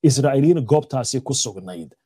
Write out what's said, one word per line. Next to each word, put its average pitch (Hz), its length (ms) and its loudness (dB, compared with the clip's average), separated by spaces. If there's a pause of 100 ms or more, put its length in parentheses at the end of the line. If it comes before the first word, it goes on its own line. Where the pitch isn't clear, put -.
Israa'iiliyiin 143 600 4
goobtaasi 135 560 -2
ku 143 120 -6
sugnayd. 92 580 -8 (140)